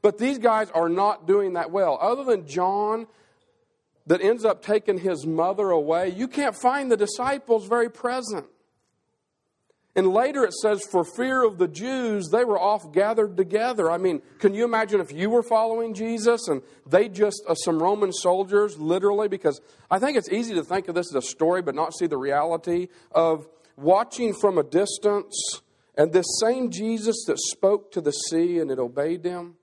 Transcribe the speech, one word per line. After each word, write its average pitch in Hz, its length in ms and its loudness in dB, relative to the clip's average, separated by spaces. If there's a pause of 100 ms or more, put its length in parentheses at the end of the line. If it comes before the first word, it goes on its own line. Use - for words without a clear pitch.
But 208 140 4
these 254 220 -2
guys 220 320 2
are 165 180 0
not 185 380 0
doing 196 280 2
that 165 160 -4
well. 175 300 0
Other 247 240 0
than 202 220 0
John 202 600 -2 (1000)
that 175 160 4
ends 220 240 2
up 196 160 0
taking 208 360 0
his 165 280 -4
mother 185 440 0
away, 165 380 2
you 190 180 -6
can't 277 300 -2
find 262 340 0
the 226 60 4
disciples 220 720 -2
very 233 220 0
present. 233 560 -6 (1500)
And 185 200 2
later 269 300 2
it 180 100 -4
says, 208 360 0
"For 175 140 2
fear 262 380 -2
of 208 160 2
the 180 100 2
Jews, 208 600 -4
they 233 140 2
were 208 140 0
off 185 340 -2
gathered 208 440 2
together." 202 540 0
I 170 80 0
mean, 180 240 0 (160)
can 196 160 2
you 220 100 0
imagine 220 360 0
if 143 120 -6
you 175 160 -2
were 233 140 2
following 226 500 0
Jesus 226 560 0
and 139 140 -2 (240)
they 190 220 4
just, 202 380 -2
uh, 165 80 0
some 160 280 0
Roman 196 300 2
soldiers, 190 680 0
literally, 196 500 0
because 165 320 -2 (300)
I 190 80 2
think 269 180 0
it's - 140 0
easy 226 240 -2
to 165 100 0
think 185 240 -4
of 170 60 -8
this 165 200 -4
as - 20 0
a 123 120 -2
story 175 320 0
but 147 140 -4
not 160 180 -2
see 175 140 -4
the 151 100 -2
reality 165 720 -2 (240)
of 160 360 2 (280)
watching 208 560 2
from 196 240 2
a 151 60 4
distance, - 1000 -2 (340)
and 160 180 2
this 180 140 4 (140)
same 240 300 0
Jesus 220 560 -4
that 160 120 -2
spoke - 540 0
to 185 80 -2
the 147 120 -2
sea 170 480 -2
and 143 100 -4
it 131 80 -2
obeyed 143 460 -4
him 175 380 -8